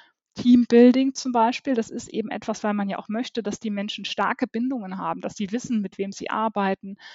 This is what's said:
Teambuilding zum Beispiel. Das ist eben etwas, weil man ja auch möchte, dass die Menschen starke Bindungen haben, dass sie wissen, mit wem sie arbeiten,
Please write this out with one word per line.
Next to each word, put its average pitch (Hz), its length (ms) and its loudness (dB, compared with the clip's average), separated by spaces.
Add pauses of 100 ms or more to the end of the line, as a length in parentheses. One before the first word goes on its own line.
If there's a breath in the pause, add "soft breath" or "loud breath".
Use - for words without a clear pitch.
(360 soft breath)
Teambuilding 247 800 6
zum - 180 -8
Beispiel. 240 420 0
Das 226 160 -4
ist - 180 -12
eben 220 220 -6
etwas, - 340 -8
weil 208 100 -2
man 202 140 -4
ja 196 100 -6
auch - 100 -12
möchte, 226 340 -6
dass 208 180 -6
die 226 100 -6
Menschen 202 340 -8
starke 208 440 -4
Bindungen 226 500 -6
haben, 175 220 -6
dass - 160 -10
sie 202 160 -6
wissen, 233 280 -4
mit 190 180 -6
wem 196 140 -6
sie - 180 -10
arbeiten, 202 640 -2 (180 loud breath)